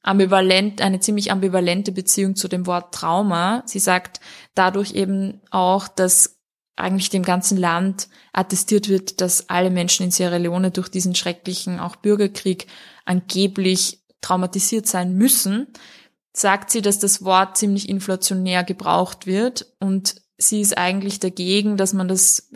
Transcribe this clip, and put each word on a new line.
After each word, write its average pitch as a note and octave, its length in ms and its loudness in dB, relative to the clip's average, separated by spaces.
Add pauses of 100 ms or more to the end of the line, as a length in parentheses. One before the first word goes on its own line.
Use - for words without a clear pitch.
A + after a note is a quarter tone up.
ambivalent, F#3+ 800 4
eine F#3+ 180 2
ziemlich G#3 320 -2
ambivalente F#3+ 640 0
Beziehung F#3+ 420 0
zu F#3+ 120 -6
dem F3+ 200 -4
Wort F3 260 -4
Trauma. F#3 720 0
Sie - 140 -6
sagt F3+ 400 0 (360)
dadurch G3 380 2
eben G3 480 -2 (100)
auch, F#3+ 360 2
dass - 460 2 (440)
eigentlich F#3 320 -2
dem F#3 140 -2
ganzen F#3 340 0
Land F#3 520 -2 (240)
attestiert G3+ 560 0
wird, F#3+ 320 -2
dass F3+ 280 -2
alle F#3 200 2
Menschen F3+ 340 0
in F3+ 80 -2
Sierra F3+ 240 0
Leone F3 360 0
durch F#3 180 -4
diesen F3+ 260 -2
schrecklichen, F3+ 640 -6
auch F3 160 -8
Bürgerkrieg G3+ 720 0 (380)
angeblich F#3 960 -2 (160)
traumatisiert F#3 680 -2
sein F3+ 280 -2
müssen, A3+ 540 2 (640)
sagt F#3+ 380 0
sie, A#3 100 -2
dass G3+ 180 2
das G3 240 0
Wort F#3+ 340 2
ziemlich G3 300 0
inflationär F#3 800 -2
gebraucht F3+ 600 -2
wird A3 420 -2 (120)
und F#3+ 420 -2 (160)
sie - 220 0
ist G3+ 180 0
eigentlich G3 440 -2
dagegen, F#3+ 560 0
dass G3 160 0
man F#3 160 -2
das - 460 2